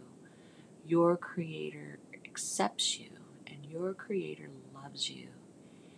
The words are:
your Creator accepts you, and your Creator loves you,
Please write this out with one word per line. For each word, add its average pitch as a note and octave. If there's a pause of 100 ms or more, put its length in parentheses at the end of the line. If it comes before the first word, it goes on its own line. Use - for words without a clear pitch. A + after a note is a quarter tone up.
(880)
your E3+
Creator D3+ (260)
accepts -
you, - (360)
and C#3+
your F3
Creator D#3 (260)
loves C#2
you, B1+ (680)